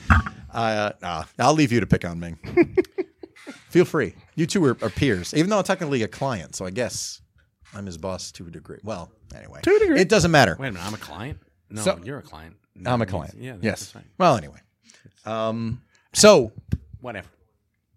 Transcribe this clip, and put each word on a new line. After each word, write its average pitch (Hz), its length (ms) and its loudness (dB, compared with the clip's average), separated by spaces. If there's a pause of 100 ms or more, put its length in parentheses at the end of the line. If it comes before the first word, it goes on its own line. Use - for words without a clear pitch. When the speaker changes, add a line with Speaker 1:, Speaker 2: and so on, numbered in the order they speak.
(500)
Speaker 1:
Uh, 110 400 0 (120)
nah, 85 200 -6 (140)
I'll 127 160 6
leave 151 180 2
you 120 100 4
to 92 40 0
pick - 180 2
on 85 160 -8
Ming. 85 240 -10
<laughs> - 320 0 (920)
Feel 175 160 4
free. 113 300 -2 (200)
You 156 120 -2
two 196 180 2
are, 120 160 2
are 113 80 -2
peers, 98 460 -2
even 165 140 2
though 214 100 2
I'm 180 40 0
technically 151 400 -2
a 101 40 -2
client. 110 480 -8
So 98 100 -8
I 92 60 -8
guess - 500 -8 (540)
I'm 101 100 -10
his 87 120 -10
boss 92 360 -10
to 90 140 -18
a - 20 -16
degree. 82 340 -18
Well, 107 280 -12 (240)
anyway, - 280 -20
Speaker 2:
To 381 120 4
a 427 40 4
degree. 349 200 2
Speaker 1:
it 185 100 2
doesn't 175 220 4
matter. 120 280 6
Speaker 3:
Wait 135 100 -8
a - 20 -6
minute, 87 160 -10
I'm 107 60 -8
a 107 40 -10
client? 104 420 -14 (300)
No, 107 140 -12
Speaker 1:
So 90 200 0
Speaker 3:
you're 135 140 -12
a - 60 -16
client. 80 320 -20 (300)
Speaker 1:
I'm 120 160 0
a 110 40 0
Speaker 3:
That 95 60 -6
Speaker 1:
client. 80 240 -6
Speaker 3:
means, 113 100 -16
yeah, 131 160 -14
Speaker 1:
Yes. 104 200 -2
Speaker 3:
that's 104 140 -18
right. - 100 -20 (120)
Speaker 1:
Well, 165 200 6
anyway, 73 220 -10 (640)
um, 113 560 -4 (320)
so 160 380 8 (500)
Speaker 3:
Whatever. 110 260 -14 (680)